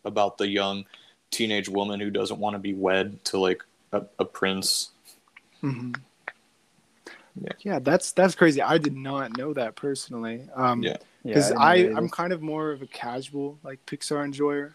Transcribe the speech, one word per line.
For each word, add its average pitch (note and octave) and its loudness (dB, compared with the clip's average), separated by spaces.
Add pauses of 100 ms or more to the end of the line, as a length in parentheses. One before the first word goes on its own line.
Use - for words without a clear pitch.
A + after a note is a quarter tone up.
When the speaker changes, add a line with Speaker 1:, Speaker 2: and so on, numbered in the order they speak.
Speaker 1:
about G#2 0
the G2+ 0
young G2 -2 (460)
teenage G#2 -2
woman G2+ -2
who G#2 -4
doesn't G2+ -2
wanna G#2 -4
be G2 -4
wed F#2+ 0
to, - -2
like, F#2 2 (280)
a, G2+ 0 (160)
a F#2+ 0
prince. - -2 (720)
Speaker 2:
Mm-hmm. B2+ -6 (1500)
Speaker 1:
Yeah. - -8
Speaker 2:
Yeah, F#3+ -2
that's, C3+ 0
that's F3+ 6
crazy. D3+ 6
I C#3+ 4
did D3 -2
not C3+ -6
know C#3+ -4
that A#2 -2
personally. B2 -6 (120)
Um, B2+ 2
Speaker 1:
Yeah. - -2 (280)
Speaker 3:
Yeah, A2+ 0
Speaker 2:
'cause D3 6
Speaker 3:
I - 2
didn't A#2+ 2
Speaker 2:
I, E3+ 10
Speaker 3:
either. F3 6
Speaker 2:
I'm D#3 0
kind F3 -4
of D#3+ -6
more D#3 -4
of C#3 -8
a B2+ -12
casual, C#3 -8
like, C3+ -16
Pixar C#3+ -4
enjoyer. C#3+ -2